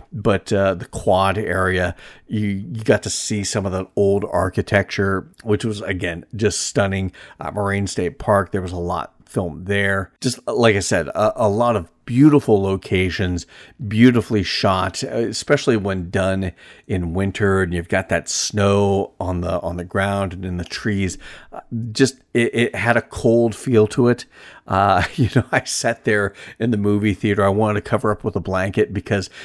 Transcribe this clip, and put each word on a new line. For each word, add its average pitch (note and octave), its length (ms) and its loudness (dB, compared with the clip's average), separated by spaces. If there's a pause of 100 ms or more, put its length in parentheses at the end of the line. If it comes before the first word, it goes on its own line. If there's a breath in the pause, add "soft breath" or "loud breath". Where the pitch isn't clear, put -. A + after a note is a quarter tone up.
(120 loud breath)
but, G2+ 400 0
uh, G2 220 2
the F2 120 -10
quad F#2+ 500 0
area, F#2 580 0 (320 loud breath)
you, G#2 220 -2
you A2 360 -6
got A2 180 2
to G#2 80 -8
see G#2 340 -4
some G2 220 -4
of F#2 60 -4
the F#2 140 -4 (100)
old G2+ 340 2
architecture, F#2+ 1000 -2 (120)
which G#2+ 220 0
was, G#2+ 180 -4
again, F2+ 420 -6 (100)
just G#2 280 0
stunning. F#2+ 500 -2 (260 loud breath)
Uh, D#2 120 -8
Moraine G2 360 -2
State F2+ 320 -4
Park, G2 340 0
there G2 100 -2
was F2+ 100 -8
a F#2 40 -6
lot F2 380 -6 (120)
filmed F2 400 -6
there. G2 540 -2
Just, B2 180 -4 (100)
uh, A#2 60 -4
like A2+ 220 4
I G2 40 0
said, F2 280 0
a, G#2+ 360 0
a G#2+ 40 4
lot A2+ 280 2
of F2+ 140 -6 (160)
beautiful B2+ 560 6
locations, F#2 840 0 (400 loud breath)
beautifully A2 560 4
shot, F#2+ 600 -2
uh, B2+ 40 -6
especially A#2 680 0
when F#2+ 320 -2
done F#2+ 440 0 (340 loud breath)
in F2 260 -4
winter G2 500 0
and F2 120 -2
you've F2 140 -4
got F#2 200 -2
that E2+ 200 -2
snow G2+ 920 0
on F2+ 200 -4
the, F2 200 -2
on E2+ 160 -6
the F2 80 -6
ground G2 480 -2
and F#2 120 -10
in F2+ 120 -6
the F2 80 -6
trees. G2 540 -4 (340 loud breath)
Uh, - 80 -14 (320)
just, - 280 2 (120)
it, A#2+ 220 2
it A#2 220 0
had A2+ 200 2
a A2 60 0
cold A#2 520 2
feel A2 340 2
to A#2+ 200 2
it. A#2+ 160 0 (420 loud breath)
Uh, F#2+ 440 2
<laughs> - 60 -16
you A2+ 180 2
know, A#2+ 180 4
I C3+ 120 0
sat - 400 -4
there G#2 300 0 (240 loud breath)
in A#2 120 -2
the A2 60 2
movie G#2 380 2
theater. G2+ 300 0
I G2 40 4
wanted G#2 360 0
to - 40 -14
cover A2+ 220 0
up - 140 -4
with G#2 120 -2
a G2 40 -4
blanket F#2+ 520 0
because G2 380 -4 (140 loud breath)